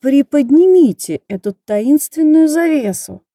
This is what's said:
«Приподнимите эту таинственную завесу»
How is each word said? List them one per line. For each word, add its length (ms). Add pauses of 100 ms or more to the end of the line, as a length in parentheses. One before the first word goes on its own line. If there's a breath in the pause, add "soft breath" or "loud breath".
«Приподнимите 1200
эту 240
таинственную 960
завесу» 880